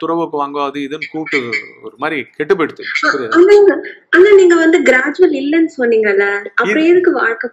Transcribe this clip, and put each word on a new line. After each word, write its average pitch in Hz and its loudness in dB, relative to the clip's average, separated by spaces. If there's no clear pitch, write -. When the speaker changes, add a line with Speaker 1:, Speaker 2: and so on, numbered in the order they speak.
Speaker 1:
துறவுக்கு 160 -4
வாங்கோ, 143 -4
அது 139 -8
இதுன்னு 147 -10
கூப்பிட்டு 151 -6
ஒரு 110 -18
மாதிரி 147 -6
கெட்டு 156 -4
போயிடுது. 147 -6
Speaker 2:
ஆ, 294 0
Speaker 1:
புரியுதா? - -6
Speaker 2:
ஆனா 349 6
நீங்க, 403 4
ஆனா 403 6
நீங்க 370 6
வந்து 320 2
கிராஜுவல் 294 2
இல்லைன்னு 302 -2
சொன்னீங்கல்ல, 208 -2
அப்புறம் 311 -2
Speaker 1:
இது 330 2
Speaker 2:
எதுக்கு 349 2
வாழ்க்கை 226 -4